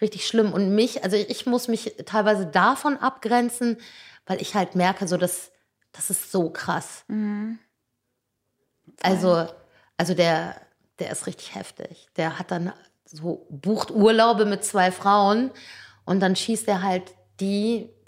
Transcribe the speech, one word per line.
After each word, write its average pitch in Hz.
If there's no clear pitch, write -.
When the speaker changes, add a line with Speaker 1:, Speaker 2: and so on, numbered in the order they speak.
Speaker 1:
richtig 214
schlimm. 214
Und 190
mich, 233
also 190
ich -
muss 247
mich -
teilweise 202
davon 247
abgrenzen, 240
weil 190
ich -
halt 190
merke, 185
so 175
das, -
das -
ist -
so 175
krass. -
Speaker 2:
Mhm. 214
Voll. -
Speaker 1:
Also, 175
also 180
der, 165
der 165
ist -
richtig -
heftig. -
Der 160
hat -
dann 175
so, 156
bucht 190
Urlaube 220
mit 196
zwei 185
Frauen 208
und 185
dann 190
schießt 220
er 190
halt 185
die 208